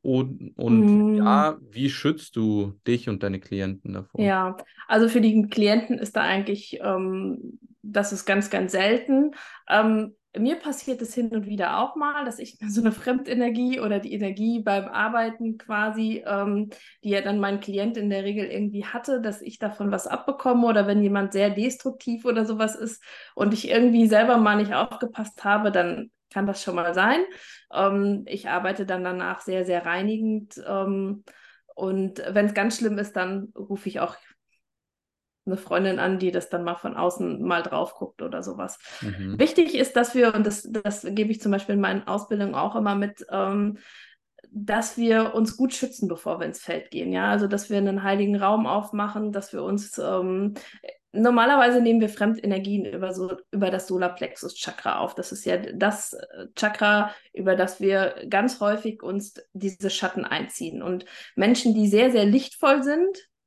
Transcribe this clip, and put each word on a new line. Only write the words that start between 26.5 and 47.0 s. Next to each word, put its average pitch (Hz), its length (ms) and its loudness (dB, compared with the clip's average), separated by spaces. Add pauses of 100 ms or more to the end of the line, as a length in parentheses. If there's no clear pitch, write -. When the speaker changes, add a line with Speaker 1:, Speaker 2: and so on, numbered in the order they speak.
Speaker 2:
schon 180 140 -6
mal 170 180 0
sein. 226 260 4 (520)
Ähm, 202 540 0
ich 202 220 -8
arbeite 196 380 -2
dann 185 160 -4
danach 180 380 -6
sehr, 185 240 -4
sehr 175 200 -2
reinigend, 208 800 -4
ähm, 196 580 -4 (500)
und 190 540 -4
wenn's 208 240 2
ganz 220 240 0
schlimm 208 220 -2
ist, 208 180 -6
dann 190 400 -4
rufe 196 320 -10
ich - 120 -6
auch - 160 -4 (1300)
eine 190 100 -4
Freundin 190 420 0
an, 185 200 0
die 185 120 0
das 180 180 -2
dann 175 160 -6
mal 170 100 -2
von - 220 -10
außen 175 460 -2
mal 175 200 0
drauf 170 320 -4
guckt - 280 -14
oder 82 200 -8
sowas. 92 360 -12 (220)
Speaker 1:
Mhm. 98 380 -6
Speaker 2:
Wichtig 320 360 4
ist, 254 220 0
dass 240 180 2
wir, 233 200 6
und 214 120 2
das, - 240 -4
das 208 380 -6
gebe 214 220 0
ich 220 100 -4
zum 202 120 0
Beispiel 196 220 0
in 202 60 4
meinen 196 260 0
Ausbildungen 202 480 -2
auch 202 220 -2
immer 208 180 0
mit, 202 360 -4
ähm, 202 480 -2 (720)
dass 214 460 -2
wir 220 380 4
uns 220 220 2
gut 254 180 2
schützen, 226 340 -4
bevor 165 320 -6
wir 160 60 -4
ins - 140 -10
Feld 165 300 -8
gehen. 175 220 -4